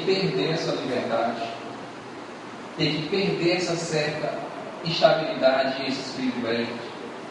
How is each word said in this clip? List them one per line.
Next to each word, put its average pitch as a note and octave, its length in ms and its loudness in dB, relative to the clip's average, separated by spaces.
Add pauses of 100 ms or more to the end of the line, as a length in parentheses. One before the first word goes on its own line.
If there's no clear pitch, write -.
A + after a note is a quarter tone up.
perder E3 460 2
essa - 200 0
liberdade, A#2+ 720 0 (1400)
ter D3+ 140 2
que D3+ 180 -2
perder F3+ 480 2
essa E3+ 180 0
certa D3+ 580 0 (520)
estabilidade C3 960 4
e B2 60 -2
esses - 260 -4
privilégios, A#2 640 -2 (520)